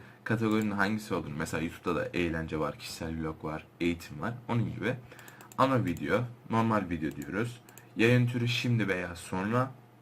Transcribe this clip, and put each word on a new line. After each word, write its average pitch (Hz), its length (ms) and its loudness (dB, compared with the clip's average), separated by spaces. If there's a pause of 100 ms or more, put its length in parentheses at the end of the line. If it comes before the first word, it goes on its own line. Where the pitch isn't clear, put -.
(240)
kategorinin 110 480 2
hangisi 101 420 0
olduğunu, 78 240 -2
mesela 80 260 -2
YouTube'da 85 320 -2
da - 180 -2
eğlence 82 460 0
var, 73 200 -2
kişisel 80 420 -6
vlog 78 220 -6
var, 78 240 -6 (140)
eğitim 82 400 -2
var, 110 120 -4 (140)
onun 117 280 0
gibi. 101 200 -2 (600)
Ana 131 280 4
video, 85 380 2 (260)
normal 110 400 2
video 78 260 -2
diyoruz. 104 460 -4 (340)
Yayın 120 320 6
türü 120 200 0
şimdi 120 400 2
veya 90 280 -2
sonra. 110 560 0 (300)